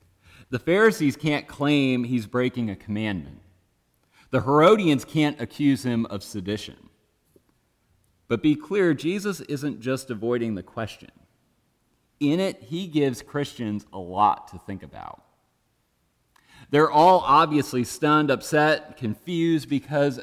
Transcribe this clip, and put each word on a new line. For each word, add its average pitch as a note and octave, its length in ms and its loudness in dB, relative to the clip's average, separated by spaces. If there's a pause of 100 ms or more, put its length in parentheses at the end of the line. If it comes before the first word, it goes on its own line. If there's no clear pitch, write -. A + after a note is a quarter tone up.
(500)
The B2+ 80 -4
Pharisees F3 580 2
can't D3+ 320 -4
claim C#3 560 0
he's A#2+ 220 -4
breaking B2 420 -2
a F#2+ 80 -8
commandment. G2+ 640 -6 (920)
The C3 120 0
Herodians D#3 640 4
can't D3+ 340 -2
accuse C3+ 440 0
him A#2 220 0
of G2+ 160 -10
sedition. G2+ 680 -10 (1400)
But A2+ 140 -2
be D3+ 120 4
clear, F3+ 380 0
Jesus F#3 480 -4
isn't C3+ 400 -8
just C3 300 -6
avoiding A#2 440 -4
the F2+ 80 -10
question. - 480 -12 (1080)
In D3 180 0
it, F#3+ 260 -4
he E3 220 -8
gives C#3+ 360 0
Christians A2+ 720 -8
a F#2+ 60 -12
lot F#2 500 0
to F2 100 -16
think F#2+ 240 -14
about. G1+ 400 -18 (1500)
They're D3 200 4
all F3 300 6
obviously C#3+ 640 2
stunned, D3+ 460 2
upset, D3+ 640 0
confused, D#3+ 720 -2
because C#3+ 540 -2